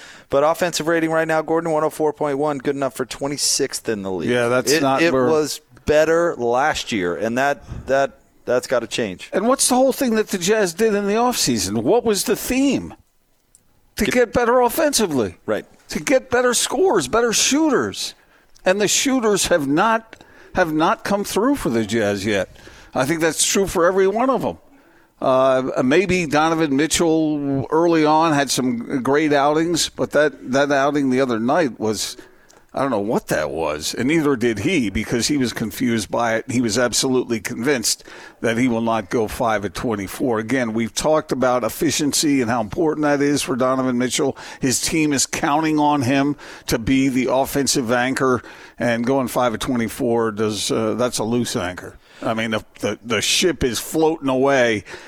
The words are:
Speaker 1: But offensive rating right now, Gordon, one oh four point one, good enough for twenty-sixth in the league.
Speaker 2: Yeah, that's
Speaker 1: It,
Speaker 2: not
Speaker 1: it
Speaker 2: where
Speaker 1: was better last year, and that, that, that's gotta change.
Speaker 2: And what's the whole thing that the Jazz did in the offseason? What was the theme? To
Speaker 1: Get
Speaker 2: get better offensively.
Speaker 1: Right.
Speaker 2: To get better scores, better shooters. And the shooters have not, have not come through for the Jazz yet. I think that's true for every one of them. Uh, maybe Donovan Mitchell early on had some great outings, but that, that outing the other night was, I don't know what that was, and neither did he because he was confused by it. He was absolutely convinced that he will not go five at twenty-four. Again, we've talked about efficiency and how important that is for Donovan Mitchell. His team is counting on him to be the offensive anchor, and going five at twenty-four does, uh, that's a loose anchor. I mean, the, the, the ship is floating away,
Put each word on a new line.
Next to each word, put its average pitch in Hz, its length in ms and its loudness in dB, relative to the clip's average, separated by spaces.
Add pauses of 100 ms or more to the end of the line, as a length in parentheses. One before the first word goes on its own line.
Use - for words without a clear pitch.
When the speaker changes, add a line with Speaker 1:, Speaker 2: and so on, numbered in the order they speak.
(300)
Speaker 1:
But 139 120 2
offensive 160 440 0
rating 165 240 0
right 160 180 0
now, 156 140 0
Gordon, 165 280 -2
one 156 140 0
oh 151 60 0
four 151 240 -2
point 143 240 -2
one, 147 180 -2
good 139 180 -2
enough 139 200 -4
for 139 100 -6
twenty-sixth - 880 -4
in 104 100 -4
the 95 100 -6
league. 92 200 -2
Speaker 2:
Yeah, 120 180 2
that's 127 240 0
Speaker 1:
It, 156 80 2
Speaker 2:
not 135 220 2
Speaker 1:
it 165 100 4
Speaker 2:
where 131 140 2
Speaker 1:
was 156 340 0 (240)
better 160 520 4
last 123 560 0
year, 87 220 0
and 113 220 -2
that, 143 260 0 (260)
that, 135 300 0 (280)
that's 120 200 0
gotta 120 200 0
change. 98 480 -6
Speaker 2:
And 196 120 0
what's 262 220 2
the 254 60 2
whole 254 180 4
thing 240 220 0
that 214 140 0
the 202 100 -4
Jazz 190 340 2
did 220 220 2
in 202 120 0
the 196 60 0
offseason? 117 680 0
What 202 220 2
was 208 200 0
the - 120 0
theme? 247 580 -2 (1000)
To 214 100 -2
Speaker 1:
Get 233 80 0
Speaker 2:
get 240 180 2
better 247 300 2
offensively. 220 720 0 (100)
Speaker 1:
Right. 107 220 -2 (240)
Speaker 2:
To 185 100 -6
get 254 300 0
better 247 240 2
scores, 269 520 2
better 220 280 0
shooters. 254 800 0 (500)
And 190 160 2
the 202 60 2
shooters 220 640 2
have 151 180 2
not, 220 560 0 (320)
have 175 180 0
not 170 300 0
come 202 220 -2
through 262 320 0
for 190 120 -4
the 113 160 0
Jazz 101 400 -2
yet. 101 240 0 (460)
I 131 100 0
think 160 160 -2
that's 160 240 0
true 196 220 0
for 175 200 2
every 190 200 4
one 226 240 0
of 226 120 -2
them. 95 160 -4 (640)
Uh, 131 640 2
maybe 175 420 2
Donovan 156 500 2
Mitchell 151 920 0
early 165 340 4
on 156 300 4
had 139 160 0
some 123 520 -2
great 143 300 2
outings, 151 560 2
but - 240 -4
that, 143 400 0
that 139 180 2
outing 143 400 2
the 127 100 2
other 120 200 0
night 131 400 0
was, 107 360 -4 (580)
I - 60 -2
don't 135 100 -2
know 110 80 0
what 113 300 -2
that 78 220 -2
was, 76 440 -4
and - 140 -2
neither 147 260 2
did 113 260 0
he 135 280 0
because 110 400 -2
he 151 80 0
was 123 160 -2
confused 113 580 -4
by 117 260 0
it. 110 140 -6
He 123 120 0
was 117 160 0
absolutely 123 600 0
convinced 120 640 -2 (380)
that 117 160 0
he 127 100 2
will 113 140 0
not 113 300 -2
go 113 180 0
five 110 380 -2
at 90 80 -8
twenty-four. 110 640 -2
Again, 113 340 -2
we've 113 220 -2
talked 156 380 0
about 127 320 2
efficiency 143 760 0
and 113 100 0
how 120 120 0
important 151 400 -2
that 147 180 2
is 143 220 2
for 147 140 -4
Donovan 127 420 0
Mitchell. 127 400 -2 (220)
His 131 200 0
team 156 320 0
is 131 140 0
counting 156 520 0
on 147 220 2
him 139 340 0 (340)
to 139 100 0
be 135 320 2
the 123 160 0
offensive 131 640 0
anchor, 127 500 0 (360)
and 117 260 0
going 131 240 0
five 123 240 0
at 107 80 -6
twenty-four 117 720 -2
does, 107 380 -2
uh, 110 240 0
that's 120 240 -2
a 117 60 -2
loose 117 300 -2
anchor. 90 440 -8 (240)
I 123 100 -2
mean, 113 200 -2
the, 107 120 -2 (160)
the, 104 240 -4
the 110 160 0
ship 160 440 0
is 117 160 -2
floating 160 500 0
away, 131 540 2 (240)